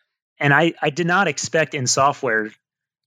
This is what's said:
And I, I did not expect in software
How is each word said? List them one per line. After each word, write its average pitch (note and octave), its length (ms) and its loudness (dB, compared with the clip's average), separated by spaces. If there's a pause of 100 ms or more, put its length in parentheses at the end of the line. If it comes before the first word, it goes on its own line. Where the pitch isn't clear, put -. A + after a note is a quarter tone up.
(380)
And C#3+ 140 2
I, E3 300 2
I D3+ 80 0
did E3 160 -4
not F3+ 220 2
expect D#3 460 -4
in C3+ 120 -4
software A#2+ 640 0 (560)